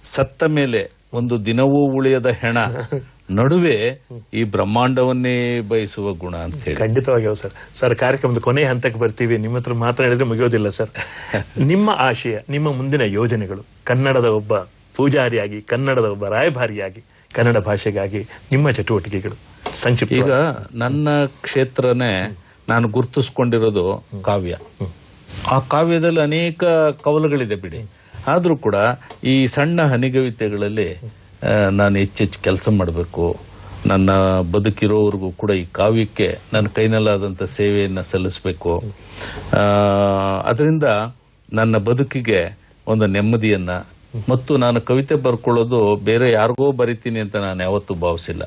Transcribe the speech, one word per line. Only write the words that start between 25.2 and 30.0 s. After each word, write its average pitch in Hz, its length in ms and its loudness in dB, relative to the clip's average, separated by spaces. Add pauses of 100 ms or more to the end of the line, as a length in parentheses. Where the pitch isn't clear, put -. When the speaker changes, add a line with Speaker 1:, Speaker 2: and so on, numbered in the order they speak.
Speaker 1:
ಆ 131 60 4
ಕಾವ್ಯದಲ್ಲಿ 165 640 2
ಅನೇಕ 165 420 -2 (400)
ಕವಲುಗಳಿದೆ 143 520 0
ಬಿಡಿ. 92 260 -10 (480)
ಆದ್ರೂ 170 280 2
ಕೂಡ 107 180 0 (500)
ಈ 131 220 4
ಸಣ್ಣ 160 360 2
ಹನಿಗವಿತೆಗಳಲ್ಲಿ, 110 1120 0